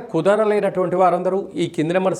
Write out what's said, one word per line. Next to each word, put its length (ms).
కుదరలేనటువంటి 920
వారందరూ 380
ఈ 40
కింది 200
నెంబర్ 240